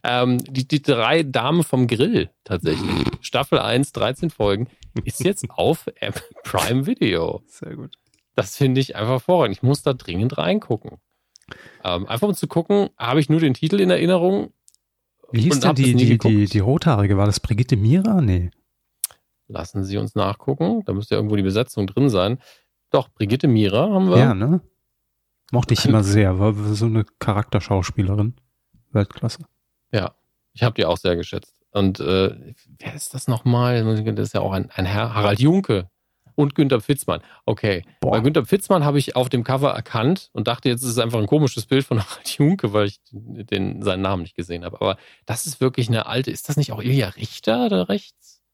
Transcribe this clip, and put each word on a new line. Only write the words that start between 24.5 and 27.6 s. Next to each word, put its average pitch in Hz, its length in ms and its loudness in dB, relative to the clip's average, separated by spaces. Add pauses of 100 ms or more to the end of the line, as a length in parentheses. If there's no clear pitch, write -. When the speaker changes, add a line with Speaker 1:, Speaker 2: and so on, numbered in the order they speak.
Speaker 2:
Mochte 120 220 2
ich - 120 2
Speaker 1:
<laughs> - 20 4
Speaker 2:
immer 110 180 6
sehr. 98 340 4
War 104 140 4 (220)
so 107 100 -2
eine 113 220 0 (120)
Charakterschauspielerin. 101 1160 -2 (580)